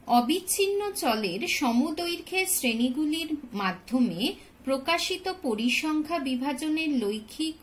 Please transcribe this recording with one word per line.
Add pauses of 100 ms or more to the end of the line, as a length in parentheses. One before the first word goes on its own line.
অবিচ্ছিন্ন
চলের
সমদৈর্ঘ্যের
শ্রেণীগুলির (160)
মাধ্যমে (300)
প্রকাশিত (100)
পরিসংখ্যা
বিভাজনের
লৈখিক